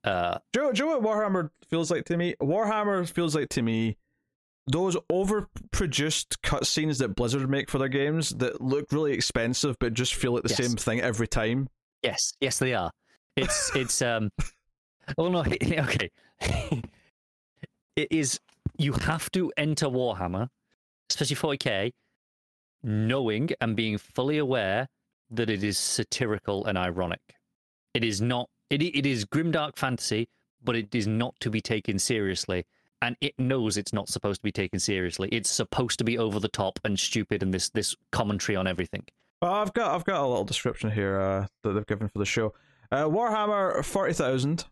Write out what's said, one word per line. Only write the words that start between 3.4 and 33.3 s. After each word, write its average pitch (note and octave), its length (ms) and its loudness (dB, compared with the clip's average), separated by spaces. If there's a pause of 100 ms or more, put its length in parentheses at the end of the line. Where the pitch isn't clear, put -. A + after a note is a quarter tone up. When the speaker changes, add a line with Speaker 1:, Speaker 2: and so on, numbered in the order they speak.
Speaker 2:
to C3 120 2
me A2+ 340 2 (680)
those E3+ 300 2 (140)
overproduced F#3 1300 0
cutscenes D3+ 560 0
that B2 120 2
Blizzard B2 380 0
make C#3 220 0
for C#3+ 80 0
their C3+ 100 2
games D3 420 2
that - 300 -2
look C#3 320 0
really D3 200 2
expensive A#2+ 680 0
but A#2 140 0
just B2 200 0
feel B2 180 2
like A#2+ 100 2
the - 80 0
Speaker 1:
Yes. G#2 80 2
Speaker 2:
same B2 180 2
thing A#2 240 0
every A2+ 260 0
time. A#2 420 0 (340)
Speaker 1:
Yes, - 380 -2
yes, C3 180 0
they C3 160 2
are. F2 160 0 (460)
It's, - 360 0
Speaker 2:
<laughs> - 20 -6
Speaker 1:
it's, C3+ 280 0
um, A2+ 280 0 (880)
oh E3 120 2
no, F3+ 120 2
<laughs> D3 40 0
okay. - 680 0 (1900)
It D3+ 140 0
is, D3+ 280 2 (380)
you C#3+ 160 2
have - 400 0
to F3+ 240 0
enter D3+ 300 0
Warhammer, A2 640 0 (600)
especially C#3 280 -2
forty C#3+ 220 0
K, A2 340 0 (880)
knowing A2+ 680 2 (100)
and A#2 140 0
being G#2+ 240 0
fully C#3+ 400 -2
aware B2 500 0 (420)
that A2+ 200 0
it G2+ 140 0
is G2+ 140 0
satirical G#2 880 -2
and G2 120 0
ironic. F2+ 420 -2 (720)
It A#2 120 0
is G#2 160 0
not, B2 280 -2 (200)
it, C#3 140 2
it C#3 220 0
is B2 200 0
grimdark D#3 520 0
fantasy, A#2 520 -2 (340)
but A#2 140 0
it A2 180 -4
is G#2+ 140 2
not A#2 320 0
to A2+ 100 -2
be G#2+ 100 0
taken G#2 380 -2
seriously. F#2+ 680 0 (360)
And A#2+ 200 -2
it C#3+ 160 -2